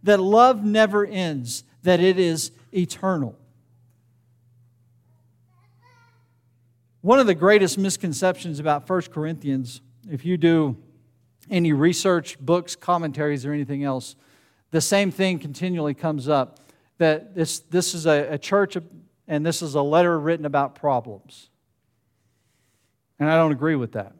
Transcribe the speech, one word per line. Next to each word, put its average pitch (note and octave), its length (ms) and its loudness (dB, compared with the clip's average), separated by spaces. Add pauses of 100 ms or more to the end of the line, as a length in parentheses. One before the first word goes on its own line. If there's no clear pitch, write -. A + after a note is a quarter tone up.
That G3+ 160 4
love G#3+ 440 4
never G#3 420 2
ends, D#3 580 -6 (200)
that F3+ 160 4
it F#3 200 2
is E3 320 -2 (220)
eternal. F3+ 640 -4 (3750)
One A#3 180 6
of B3+ 60 6
the F#3+ 100 4
greatest F#3+ 420 4
misconceptions F3+ 840 -2
about D3 260 -2
First F#3 260 -4
Corinthians, C#3+ 680 -6 (320)
if C#3+ 140 -10
you F3+ 100 0
do D#3 400 2 (760)
any E3+ 220 2
research, E3+ 680 0
books, E3+ 380 -2
commentaries, D3+ 680 -4
or D3 80 -6
anything C#3+ 300 -6
else, C3 340 -6 (540)
the D#3+ 100 2
same G3+ 280 0
thing F#3 300 -2
continually D3+ 540 -6
comes D3 340 -6
up, C#3 320 0 (380)
that D#3+ 360 0
this, E3 260 -4
this F3 340 -4
is D#3+ 120 -6
a, D3 280 2
a D3 40 -6
church G3 380 -2 (520)
and D3+ 180 -4
this D#3+ 160 -2
is D3 140 -8
a D3 60 2
letter E3 380 2
written D#3 260 -2
about C#3 300 -2
problems. A#2+ 720 -6 (1700)
And D3+ 100 0
I D#3+ 60 2
don't D#3+ 160 4
agree D3+ 240 -2
with B2 180 -6
that. G2 260 -10